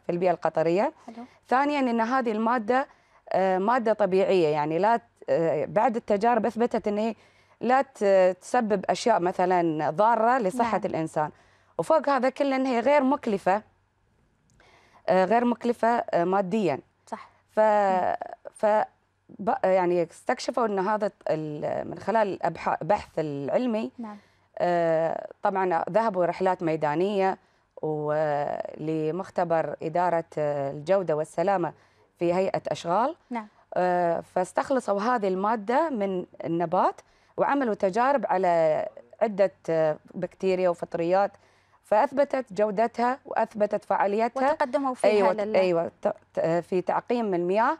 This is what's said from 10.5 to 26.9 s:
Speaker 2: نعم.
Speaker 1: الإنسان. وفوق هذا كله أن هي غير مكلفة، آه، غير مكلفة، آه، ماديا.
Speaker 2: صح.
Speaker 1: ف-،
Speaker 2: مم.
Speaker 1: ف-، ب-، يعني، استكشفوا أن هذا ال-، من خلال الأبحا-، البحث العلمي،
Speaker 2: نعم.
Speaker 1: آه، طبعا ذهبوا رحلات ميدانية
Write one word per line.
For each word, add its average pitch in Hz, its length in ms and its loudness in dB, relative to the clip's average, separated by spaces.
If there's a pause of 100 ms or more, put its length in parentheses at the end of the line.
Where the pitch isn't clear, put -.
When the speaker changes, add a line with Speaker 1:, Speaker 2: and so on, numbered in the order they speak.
Speaker 2:
نعم. 202 80 -4
Speaker 1:
الإنسان. 156 440 -2 (480)
وفوق 285 320 2
هذا 262 200 2
كله 277 260 -2
أن 262 100 -2
هي 247 140 0
غير 277 240 4
مكلفة، 214 580 0 (1500)
آه، 185 160 4
غير 233 200 2
مكلفة، 233 420 0
آه، - 360 0
ماديا. 185 560 0 (280)
Speaker 2:
صح. - 220 -14 (220)
Speaker 1:
ف-، - 80 -2
Speaker 2:
مم. 202 560 4 (380)
Speaker 1:
ف-، 214 320 2 (540)
ب-، 190 140 -2 (100)
يعني، 180 480 2
استكشفوا 247 540 -4
أن 202 140 -2
هذا 202 320 -2 (180)
ال-، 151 580 -4
من - 120 -12
خلال 208 400 0
الأبحا-، - 420 -4
البحث 165 360 -2
العلمي، 196 800 -2
Speaker 2:
نعم. 214 200 -14 (400)
Speaker 1:
آه، 165 720 0 (160)
طبعا 190 460 0
ذهبوا 185 360 2
رحلات 185 380 -2
ميدانية 165 720 0 (440)